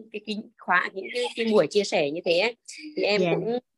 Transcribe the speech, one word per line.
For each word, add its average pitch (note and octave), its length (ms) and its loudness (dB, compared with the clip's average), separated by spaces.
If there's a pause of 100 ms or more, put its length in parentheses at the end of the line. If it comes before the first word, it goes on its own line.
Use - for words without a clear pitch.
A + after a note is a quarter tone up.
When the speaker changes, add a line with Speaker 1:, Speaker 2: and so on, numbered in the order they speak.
(120)
Speaker 1:
cái, G#3 140 -8
cái G#3+ 100 -6 (220)
khóa, F3+ 340 0
những F#3+ 120 -10 (100)
cái, B3 100 -2 (120)
cái A#3 160 -2
buổi F#3+ 140 6
chia G3+ 180 2
sẻ D#3+ 260 0
như E3 140 -6
thế E3+ 140 2
ấy. A3+ 180 0 (400)
Thì F#4 60 -2
em G#3 180 2
Speaker 2:
Dạ. F3 140 2
Speaker 1:
cũng G#3+ 240 -2 (200)